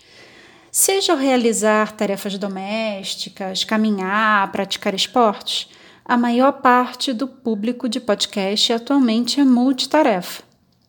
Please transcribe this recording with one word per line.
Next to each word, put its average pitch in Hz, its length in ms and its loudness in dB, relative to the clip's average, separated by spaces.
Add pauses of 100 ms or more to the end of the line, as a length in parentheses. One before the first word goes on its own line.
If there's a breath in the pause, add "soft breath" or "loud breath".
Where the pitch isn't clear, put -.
(760 soft breath)
Seja 381 380 2
ao 277 60 0
realizar 214 720 2
tarefas 196 440 -6
domésticas, 196 1300 -6
caminhar, 208 880 0
praticar 196 440 -4
esportes, - 720 0 (360 soft breath)
a 247 140 0
maior 240 340 2
parte 247 600 0
do 262 140 -4
público 240 600 -6
de 240 120 -4
podcast 202 760 -2
atualmente 240 640 2
é 285 40 6
multitarefa. 254 1000 2 (460)